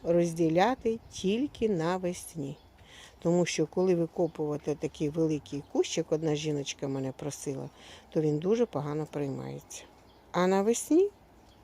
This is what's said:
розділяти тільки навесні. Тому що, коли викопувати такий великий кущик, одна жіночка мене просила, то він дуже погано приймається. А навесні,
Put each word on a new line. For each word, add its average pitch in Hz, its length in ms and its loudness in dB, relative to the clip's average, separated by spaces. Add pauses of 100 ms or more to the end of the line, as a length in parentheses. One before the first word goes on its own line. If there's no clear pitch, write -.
розділяти 175 960 2 (100)
тільки 226 600 -2
навесні. 175 880 -4 (640)
Тому 175 260 4
що, 160 220 0
коли 180 280 2
викопувати 156 800 -2
такий 156 340 -4
великий 151 600 -2
кущик, 262 380 0
одна 156 260 0
жіночка 147 520 -4
мене 135 240 -4
просила, 139 580 -8 (400)
то 165 120 0
він 151 180 2
дуже 220 260 2
погано 147 460 -4
приймається. 139 720 -8 (480)
А 180 160 2
навесні, 233 640 4 (540)